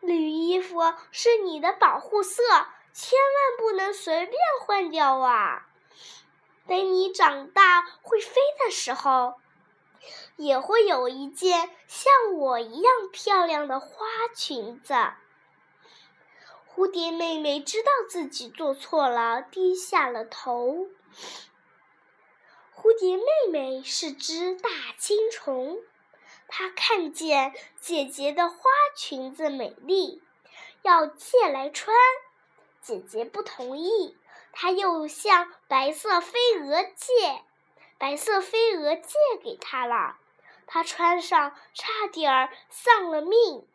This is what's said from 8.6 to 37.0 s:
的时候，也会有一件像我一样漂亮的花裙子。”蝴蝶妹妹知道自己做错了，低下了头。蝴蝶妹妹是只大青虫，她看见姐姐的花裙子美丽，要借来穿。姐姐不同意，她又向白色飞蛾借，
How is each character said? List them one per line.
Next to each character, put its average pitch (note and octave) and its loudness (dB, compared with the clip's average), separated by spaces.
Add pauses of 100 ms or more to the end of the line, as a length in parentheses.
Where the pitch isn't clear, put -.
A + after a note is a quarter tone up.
的 A4 0
时 - -6
候， B3+ 0 (1000)
也 C#4 0
会 G#4+ 4
有 B3+ 0
一 C4+ -10
件 F4 0 (180)
像 B4 4
我 C4+ 0
一 A#3 -10
样 A4 4
漂 F#4+ 2
亮 D4+ -2
的 C4 -4
花 - -12 (280)
裙 A#3+ -10
子。” - -6 (1800)
蝴 F#4+ 2
蝶 F4 -4
妹 E4 -4
妹 D4 -2
知 G#4 -6
道 C5+ 2 (180)
自 E4+ -8
己 B3 -14
做 C#4+ -6
错 C#4 -2
了， A#3 -2
低 F#4 -2
下 F4+ 0
了 A3+ -6
头。 B3+ -6 (1900)
蝴 A4+ 6
蝶 F#4 0
妹 G4+ -4 (260)
妹 C4 -4
是 D4+ -6
只 E4+ -6
大 G#4 -6 (260)
青 A4 0
虫， C#4 -8 (640)
她 F#4 -8
看 F#4 -2
见 C#4+ 0 (280)
姐 D#4 -4
姐 C#4 -4
的 F4 0
花 F4 -10 (380)
裙 C4 -10
子 D#4 -4
美 C4 -8
丽， E4+ -2 (600)
要 E4+ 4
借 G#4+ 2
来 C4+ -4
穿。 G#4+ 0 (840)
姐 G3+ -8
姐 A3 -8
不 F#4+ -10
同 B3+ -10
意， F#4 -2 (360)
她 F4+ -2
又 F4 0
向 F4 2 (140)
白 C4+ 0
色 F4 -2
飞 F4 -8 (220)
蛾 D4+ -2 (100)
借， A#4 0 (560)